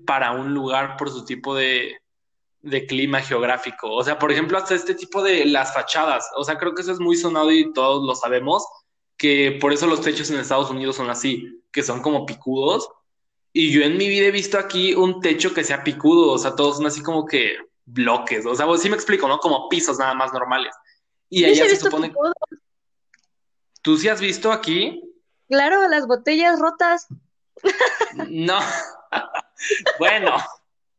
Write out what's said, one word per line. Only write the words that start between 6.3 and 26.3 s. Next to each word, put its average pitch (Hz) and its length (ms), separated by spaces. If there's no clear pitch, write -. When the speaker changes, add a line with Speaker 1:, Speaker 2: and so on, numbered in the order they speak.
Speaker 1:
o 143 80
sea, 156 120
creo 170 180
que 180 80
eso 180 100
es 180 60
muy 170 180
sonado 160 340
y 156 220
todos 135 320
lo 127 100
sabemos, 127 500
que 143 440
por 143 120
eso 147 140
los 156 140
techos 151 300
en 143 80
Estados 131 320
Unidos 131 260
son 123 120
así, 120 520
que 143 120
son 123 180
como 147 240
picudos. 135 640
Y 160 180
yo 143 120
en 156 140
mi 202 120
vida 196 180
he 196 40
visto 202 280
aquí 185 360
un 185 260
techo 165 320
que 160 120
sea 139 180
picudo, 151 500
o 120 60
sea, 135 160
todos 143 220
son 151 100
así 147 160
como 160 220
que 123 320
bloques, 117 600
o 123 100
sea, 147 120
sí 180 120
me 214 80
explico, 190 300
¿no? 139 120
Como 156 300
pisos 147 300
nada 131 160
más 131 180
normales. 131 420
Y - 160
Speaker 2:
Yo 381 100
sí - 60
Speaker 1:
allá 466 40
Speaker 2:
he 403 40
Speaker 1:
se 392 60
Speaker 2:
visto 392 140
Speaker 1:
supone 311 220
Speaker 2:
picudos. 302 220
Speaker 1:
¿Tú 156 140
sí 165 120
has 214 100
visto 196 320
aquí? 214 500
Speaker 2:
Claro, 311 400
las 302 180
botellas 311 540